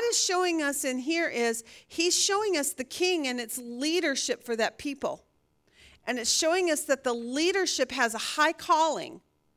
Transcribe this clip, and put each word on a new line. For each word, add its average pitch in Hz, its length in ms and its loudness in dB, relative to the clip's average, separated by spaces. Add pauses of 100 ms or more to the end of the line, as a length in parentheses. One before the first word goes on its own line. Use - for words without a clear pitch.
is 440 140 2
showing 359 380 2
us 285 240 0
in 254 140 0
here 320 280 0
is 233 360 0 (240)
he's 339 300 0
showing 403 400 2
us 277 160 -2
the 262 100 -8
king 339 440 0
and 247 120 -2
its 226 180 -8
leadership 262 880 -2
for 233 120 -4
that 220 220 -2
people. 240 480 -6 (800)
And 247 140 -2
it's 233 120 0
showing 349 380 2
us 302 160 0
that 262 180 0
the 247 100 0
leadership 285 760 0
has 247 220 0
a 226 60 -6
high 302 340 2
calling, 311 680 0 (360)